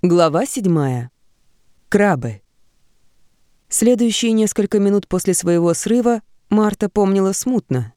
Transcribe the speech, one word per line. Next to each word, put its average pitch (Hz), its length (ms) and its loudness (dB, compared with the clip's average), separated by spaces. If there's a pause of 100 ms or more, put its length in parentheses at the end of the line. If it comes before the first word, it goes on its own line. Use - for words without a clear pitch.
Глава 175 440 2
седьмая. 143 640 -2 (800)
Крабы. 139 500 -2 (1300)
Следующие 226 640 0
несколько 214 460 0
минут 202 280 0
после 185 280 -2
своего 170 400 0
срыва 233 480 0 (260)
Марта 214 400 0
помнила 196 440 0
смутно. 135 640 -4